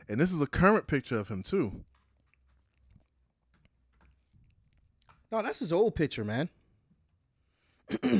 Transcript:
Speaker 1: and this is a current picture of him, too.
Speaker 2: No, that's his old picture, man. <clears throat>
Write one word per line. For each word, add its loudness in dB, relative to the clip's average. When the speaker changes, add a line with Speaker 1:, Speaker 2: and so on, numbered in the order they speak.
Speaker 1:
and -2
this 2
is -2
a 2
current 4
picture -2
of -6
him, -6
too. -2
Speaker 2:
No, -2
that's -4
his -4
old 4
picture, -2
man. -2
<clears throat> -4